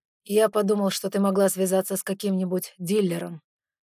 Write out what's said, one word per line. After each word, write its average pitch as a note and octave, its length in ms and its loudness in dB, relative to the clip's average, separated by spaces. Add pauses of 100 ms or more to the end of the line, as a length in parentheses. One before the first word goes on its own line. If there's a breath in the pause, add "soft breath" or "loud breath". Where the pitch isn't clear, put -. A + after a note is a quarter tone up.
(240)
«Я G#3+ 240 4
подумал, G3+ 420 2
что G3 200 -6
ты G#3 80 -2
могла G3 300 2
связаться F#3+ 480 0
с - 60 -6
каким-нибудь F#3+ 760 -4
дилером. F3 640 -2 (480)